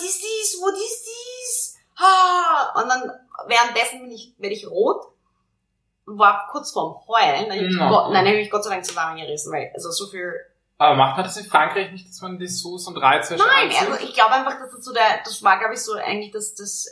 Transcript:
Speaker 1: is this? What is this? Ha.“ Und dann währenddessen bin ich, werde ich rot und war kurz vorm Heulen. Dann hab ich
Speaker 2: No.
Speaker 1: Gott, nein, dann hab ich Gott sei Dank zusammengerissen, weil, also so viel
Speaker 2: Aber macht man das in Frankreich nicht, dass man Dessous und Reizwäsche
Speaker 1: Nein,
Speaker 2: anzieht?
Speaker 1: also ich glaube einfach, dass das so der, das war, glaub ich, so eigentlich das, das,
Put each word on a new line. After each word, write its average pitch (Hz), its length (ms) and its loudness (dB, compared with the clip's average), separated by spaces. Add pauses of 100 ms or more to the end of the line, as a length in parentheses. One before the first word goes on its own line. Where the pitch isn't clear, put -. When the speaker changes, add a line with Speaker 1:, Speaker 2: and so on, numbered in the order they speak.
Speaker 1:
is 381 180 -4
this? 415 420 -4
What 392 140 0
is 480 280 -6
this? 494 760 -8 (200)
Ha.“ 359 840 4
Und 240 80 -2
dann 254 220 -2 (360)
währenddessen 240 540 2
bin 247 100 -16
ich, 226 260 -20
werde 202 180 -6
ich 202 120 -12
rot 196 400 0 (1000)
und 208 120 -14
war 202 340 6
kurz - 200 -8
vorm - 240 -4 (120)
Heulen. 220 420 2
Dann 190 100 -6
hab 185 60 -2
ich 185 100 0
Speaker 2:
No. - 140 2
Speaker 1:
Gott, - 220 4
nein, 190 140 4
dann 202 80 6
hab 214 80 2
ich 208 80 -6
Gott 208 140 -2
sei 208 80 -4
Dank 185 140 -6
zusammengerissen, 160 680 -6
weil, 151 220 -6
also 170 180 -10
so 196 160 -6
viel 180 260 -10 (440)
Speaker 2:
Aber 147 180 6
macht 135 220 2
man 185 80 -2
das - 120 -10
in 202 80 -12
Frankreich 170 460 0
nicht, 190 180 -18
dass - 120 -20
man 185 180 -12
Dessous 180 480 -10
und 175 100 -10
Reizwäsche 151 460 4
Speaker 1:
Nein, 494 260 4
Speaker 2:
anzieht? - 200 2
Speaker 1:
also - 160 -4
ich - 80 -10
glaube 226 200 6
einfach, 262 260 0
dass - 120 -12
das - 140 -14
so 254 80 -10
der, 220 300 2
das - 200 -10
war, 190 160 4
glaub 220 120 -2
ich, - 100 -6
so 220 120 -6
eigentlich 208 380 -6
das, 208 240 -8
das, 202 360 -8